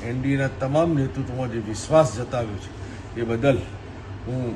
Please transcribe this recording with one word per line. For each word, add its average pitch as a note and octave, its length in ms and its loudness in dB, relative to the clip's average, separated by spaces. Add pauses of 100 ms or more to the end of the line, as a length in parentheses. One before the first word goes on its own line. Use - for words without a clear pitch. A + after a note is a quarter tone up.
એન A#2 140 -4
ડી C3+ 160 2
એના C3+ 260 2
તમામ D3 360 4
નેતૃત્વમાં C3 560 -2
જે A#2 100 -2
વિશ્વાસ B2 520 4
જતાવ્યો A#2+ 500 -4
છે, - 80 -12 (420)
એ A#2 100 -2
બદલ A#2 360 4 (640)
હું B2+ 200 -4 (140)